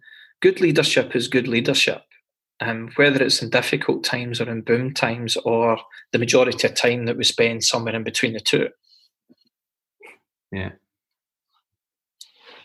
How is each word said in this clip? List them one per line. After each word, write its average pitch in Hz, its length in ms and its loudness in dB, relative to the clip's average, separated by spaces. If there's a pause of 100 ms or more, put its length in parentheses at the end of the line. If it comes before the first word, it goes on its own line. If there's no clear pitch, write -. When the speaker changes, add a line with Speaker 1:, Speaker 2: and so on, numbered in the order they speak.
(400)
Speaker 1:
good 185 200 4
leadership 151 560 2
is 120 120 -2
good 127 200 0
leadership. 131 540 0 (580)
Um, 113 360 -6
whether 139 260 4
it's 117 180 2
in 113 80 -6
difficult - 560 0
times 120 360 -4
or 117 100 -4
in 113 100 -6
boom 123 320 0
times, 117 460 -2
or 117 400 0 (340)
the - 60 2
majority 127 480 2
of - 80 0
time 120 320 0
that 120 100 -4
we 120 80 -4
spend 117 400 0
somewhere 113 300 -2
in 113 80 -4
between 113 320 -4
the 107 60 -8
two. - 280 0 (1800)
Speaker 2:
Yeah. 95 200 -8 (1900)